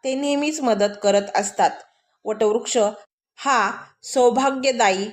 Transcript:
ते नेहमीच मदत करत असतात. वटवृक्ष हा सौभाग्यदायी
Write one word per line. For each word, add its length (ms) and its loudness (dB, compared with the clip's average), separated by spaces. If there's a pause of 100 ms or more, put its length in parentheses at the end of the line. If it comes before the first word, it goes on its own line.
ते 120 -2
नेहमीच 460 -2
मदत 420 0
करत 320 2
असतात. 360 0 (540)
वटवृक्ष 520 -2 (580)
हा 360 0 (320)
सौभाग्यदायी 1080 2